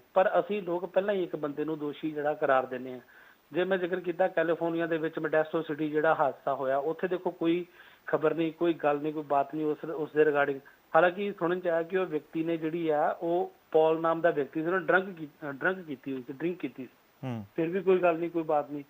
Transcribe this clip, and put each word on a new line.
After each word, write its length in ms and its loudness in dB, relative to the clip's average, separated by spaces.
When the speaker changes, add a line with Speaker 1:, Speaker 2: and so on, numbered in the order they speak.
Speaker 1:
ਪਰ 260 4
ਅਸੀਂ 220 -2
ਲੋਕ 240 -4
ਪਹਿਲਾਂ 280 0
ਹੀ 100 0
ਇੱਕ 120 -4
ਬੰਦੇ 300 -4
ਨੂੰ 140 -4
ਦੋਸ਼ੀ 320 -6
ਜਿਹੜਾ 220 -2
ਕਰਾਰ 320 2
ਦਿੰਦੇ 280 -8
ਹਾਂ। 60 -12
ਜੇ 120 0
ਮੈਂ 140 0
ਜ਼ਿਕਰ 220 -2
ਕੀਤਾ 280 0
ਕੈਲੀਫੋਰਨੀਆ 580 0
ਦੇ 120 -2
ਵਿੱਚ 220 -4
ਮੋਡੈਸਟੋ 420 0
ਸਿਟੀ 280 -4
ਜਿਹੜਾ 260 4
ਹਾਦਸਾ 380 0
ਹੋਇਆ, 240 0
ਉੱਥੇ 300 -2
ਦੇਖੋ 240 -2
ਕੋਈ 340 0
ਖਬਰ 260 2
ਨਹੀਂ, 180 0
ਕੋਈ 220 2
ਗੱਲ 260 2
ਨਹੀਂ, 140 -4
ਕੋਈ 100 -6
ਬਾਤ 320 0
ਨਹੀਂ 100 -2
ਉਸ, 180 -2
ਉਸ 320 -6
ਦੇ 80 6
regarding। 360 2
ਹਾਲਾਂਕਿ 440 4
ਸੁਣਨ 200 0
'ਚ 80 -4
ਆਇਆ 160 0
ਕਿ 140 -4
ਉਹ 80 0
ਵਿਅਕਤੀ 380 -4
ਨੇ 140 -2
ਜਿਹੜੀ 320 -2
ਆ 320 2
ਉਹ 300 0
ਪੌਲ 300 6
ਨਾਮ 200 2
ਦਾ 100 4
ਵਿਅਕਤੀ 300 -2
ਸੀ, 60 -2
ਉਹਨੇ 180 0
ਡਰੰਕ 320 2
ਕੀ-, 320 -12
ਅ, 20 -6
ਡਰੰਕ 280 -2
ਕੀਤੀ 340 -8
ਹੋਈ 140 -6
ਸੀ, 60 -10
ਡਰਿੰਕ 240 -4
ਕੀਤੀ 260 -8
ਸੀ। 440 -14
Speaker 2:
ਹੂੰ। 180 -6
Speaker 1:
ਫਿਰ 120 0
ਵੀ 140 -2
ਕੋਈ 160 4
ਗੱਲ 220 2
ਨਹੀਂ, 100 -4
ਕੋਈ 140 -2
ਬਾਤ 280 0
ਨਹੀਂ। 180 -8